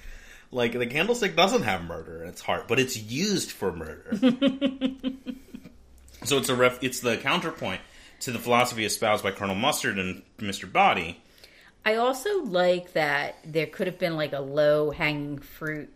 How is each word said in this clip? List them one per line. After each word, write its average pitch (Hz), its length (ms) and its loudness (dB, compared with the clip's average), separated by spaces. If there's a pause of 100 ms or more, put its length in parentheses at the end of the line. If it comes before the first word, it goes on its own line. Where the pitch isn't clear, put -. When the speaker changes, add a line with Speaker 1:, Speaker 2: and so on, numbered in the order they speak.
(500)
Speaker 1:
Like, 120 220 0
the 123 140 -2
candlestick 185 500 0
doesn't 196 280 4
have 95 200 0
murder 82 380 -8
in 85 80 -10
its - 100 -16
heart, 87 280 -2
but 117 100 4
it's 131 180 2
used 135 540 -2
for 98 220 -2
murder. 82 480 -8
Speaker 2:
<laughs> 262 800 2 (1300)
Speaker 1:
So 139 140 2
it's 123 100 0
a 127 80 2
ref-, 123 260 4
it's 127 180 -2
the 120 160 2
counterpoint 139 640 -2 (400)
to 127 120 -6
the 113 60 -4
philosophy 120 460 2
espoused 107 380 2
by 101 80 0
Colonel 98 240 -2
Mustard 120 440 0
and 92 240 -4 (160)
Mister 98 280 -6
Body. 101 540 2 (640)
Speaker 2:
I 220 100 4
also 269 480 0
like 180 520 2
that 143 500 0
there 156 220 -2
could 185 200 -6
have 180 120 -6
been, 165 180 -2
like, 156 160 -2
a 143 80 -4
low-hanging 147 960 2
fruit 156 580 -10